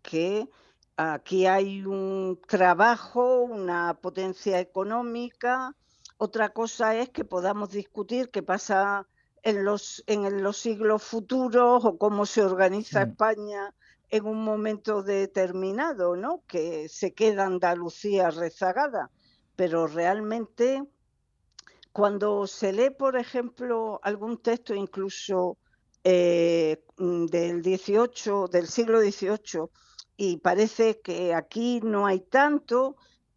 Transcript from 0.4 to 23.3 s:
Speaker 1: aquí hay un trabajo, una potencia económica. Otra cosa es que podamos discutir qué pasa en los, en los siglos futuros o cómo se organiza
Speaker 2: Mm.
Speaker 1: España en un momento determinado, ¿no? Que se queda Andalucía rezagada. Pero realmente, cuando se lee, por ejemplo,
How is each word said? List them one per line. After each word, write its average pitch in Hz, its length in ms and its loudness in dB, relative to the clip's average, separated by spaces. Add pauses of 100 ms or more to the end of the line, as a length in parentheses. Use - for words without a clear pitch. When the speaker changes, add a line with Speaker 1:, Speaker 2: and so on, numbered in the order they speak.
Speaker 1:
aquí 160 520 0
hay 196 380 0
un 190 640 -4
trabajo, 226 920 4
una 180 600 -2
potencia 190 600 -2
económica. 240 1120 -4 (420)
Otra 220 320 -2
cosa 220 460 -2
es 247 140 -2
que - 160 -8
podamos 196 460 -4
discutir 214 580 -6
qué 202 120 -4
pasa 196 640 0 (380)
en 202 200 0
los, 202 440 -4
en 202 360 0
los 202 140 -2
siglos 214 460 0
futuros 240 840 2
o 185 120 2
cómo 208 280 2
se 208 180 2
organiza 196 600 2
Speaker 2:
Mm. 220 60 -2
Speaker 1:
España 208 600 -2 (360)
en 214 160 0
un 220 180 -4
momento 214 600 -2
determinado, 190 1120 -2
¿no? 269 320 -6
Que 160 420 -6
se - 240 -6
queda 202 320 2
Andalucía 180 840 0
rezagada. 180 800 -4 (460)
Pero 165 320 0
realmente, 214 960 -2 (1080)
cuando 202 560 0
se 196 260 -4
lee, 240 160 2
por 269 280 -2
ejemplo, 240 880 -4